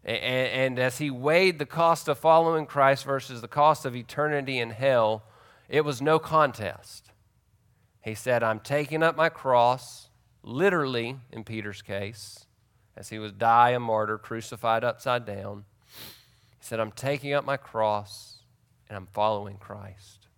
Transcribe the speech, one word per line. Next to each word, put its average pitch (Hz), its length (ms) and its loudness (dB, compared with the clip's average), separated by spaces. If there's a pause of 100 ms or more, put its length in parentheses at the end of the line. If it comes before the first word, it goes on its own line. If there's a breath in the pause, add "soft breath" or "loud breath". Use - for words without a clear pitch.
A-, - 80 -8
a-, 127 540 -2
and 127 120 -2
as 127 200 0
he 151 120 -4
weighed 156 480 2
the 143 80 -4
cost 165 440 0
of 143 80 0
following 160 480 4
Christ 135 400 2
versus 131 340 -6
the 113 80 -14
cost 147 380 2
of 123 100 -6
eternity 139 640 -2
in 117 120 -2
hell, 110 520 2 (460 soft breath)
it 147 160 2
was 135 160 -4
no 156 180 4
contest. 147 920 -2 (880)
He 110 120 -8
said, 120 300 0
"I'm 110 160 0
taking 151 440 -2
up 165 120 2
my 156 140 2
cross," 123 800 0 (320)
literally 131 760 -2 (140)
in 113 140 -12
Peter's 104 360 -10
case, - 640 -10 (520)
as 101 100 -18
he 110 120 -10
was 107 120 -10
die 117 380 6
a 123 100 2
martyr, 107 380 -2
crucified 113 680 -4
upside 120 420 -2
down. 101 380 -12 (960 loud breath)
He - 60 -20
said, 113 160 -4
"I'm 107 100 -2
taking 143 400 -4
up 143 140 0
my 139 100 -2
cross 107 880 -4 (460)
and 104 80 -10
I'm 92 100 -14
following 104 480 -2
Christ." - 720 -18 (100)